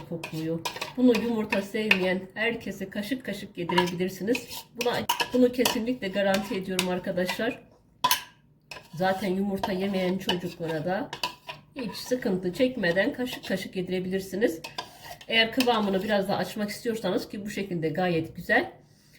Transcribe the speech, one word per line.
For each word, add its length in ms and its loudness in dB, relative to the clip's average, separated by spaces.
kokmuyor. 500 -4
Bunu 240 8
yumurta 400 0
sevmeyen 600 2
herkese 560 -4
kaşık 360 -4
kaşık 320 -8
yedirebilirsiniz. 1080 0
Buna, 100 0
bunu 180 8
kesinlikle 560 0
garanti 480 2
ediyorum 340 -2
arkadaşlar. 760 -2
Zaten 320 0
yumurta 440 0
yemeyen 460 0
çocuklara 680 -4
da 240 -2
hiç 200 -6
sıkıntı 580 0
çekmeden 600 2
kaşık 340 -6
kaşık 280 -4
yedirebilirsiniz. 840 0
Eğer 240 4
kıvamını 520 4
biraz 240 2
daha 100 2
açmak 320 -2
istiyorsanız 600 -2
ki 160 -8
bu 40 -8
şekilde 400 -2
gayet 460 0
güzel. 360 2